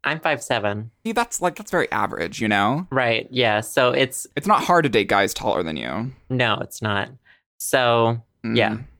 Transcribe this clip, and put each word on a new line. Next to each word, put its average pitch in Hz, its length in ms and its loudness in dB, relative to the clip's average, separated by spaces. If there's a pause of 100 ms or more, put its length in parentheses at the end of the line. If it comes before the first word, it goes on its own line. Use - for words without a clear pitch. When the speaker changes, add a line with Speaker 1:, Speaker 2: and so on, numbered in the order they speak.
Speaker 1:
I'm 151 160 -4
five 151 240 0
seven. 104 480 -2 (120)
Speaker 2:
See, 226 80 -4
that's, 233 300 -2
like, 175 140 0
that's - 160 -12
very 170 200 0
average, 104 480 -4
you 113 80 -2
know? 107 440 2
Speaker 1:
Right, 120 380 0
yeah. 117 320 2
So 123 300 2
it's 135 340 0 (100)
Speaker 2:
It's - 120 -4
not 208 160 4
hard 175 200 4
to 139 60 2
date 104 200 2
guys 101 240 2
taller 95 300 -2
than 80 120 -4
you. 73 360 -6 (180)
Speaker 1:
No, 123 320 0
it's - 200 -12
not. 104 280 -2 (500)
So, 117 640 2 (240)
Speaker 2:
Mm. 113 100 -2
Speaker 1:
yeah. 107 220 2 (220)